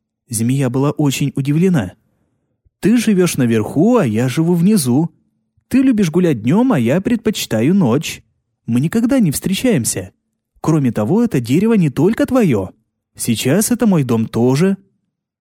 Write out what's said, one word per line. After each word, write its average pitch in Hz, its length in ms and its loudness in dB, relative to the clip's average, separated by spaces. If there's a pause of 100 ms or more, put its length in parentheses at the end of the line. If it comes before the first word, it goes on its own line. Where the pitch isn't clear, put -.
(280)
Змея 123 420 -2
была 135 200 0
очень 143 440 -2
удивлена. 143 600 0 (840)
"Ты 214 160 2
живёшь 196 400 0
наверху, 131 600 0
а 185 100 2
я 113 220 0
живу 160 260 0
внизу. 170 560 0 (580)
Ты 262 140 2
любишь 214 280 2
гулять 160 320 0
днём, 214 300 2
а 160 60 2
я 127 220 0
предпочитаю 190 720 -2
ночь. 143 480 0 (440)
Мы 117 140 0
никогда 226 380 0
не 190 120 2
встречаемся. 135 840 -4 (480)
Кроме 139 320 0
того, 131 320 0
это 170 160 -2
дерево 175 340 0
не 170 160 2
только 226 360 0
твоё. 147 440 0 (460)
Сейчас 127 540 -2
это 240 160 0
мой 175 180 2
дом 113 220 -2
тоже". 135 500 0 (760)